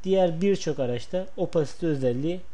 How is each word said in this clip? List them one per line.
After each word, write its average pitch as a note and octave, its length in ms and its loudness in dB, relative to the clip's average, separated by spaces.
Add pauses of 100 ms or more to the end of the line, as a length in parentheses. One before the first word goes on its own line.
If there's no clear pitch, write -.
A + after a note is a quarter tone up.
diğer F3+ 380 2
birçok F#3 380 2
araçta C3 480 -2 (100)
opacity E3+ 480 0
özelliği C#3+ 560 0 (120)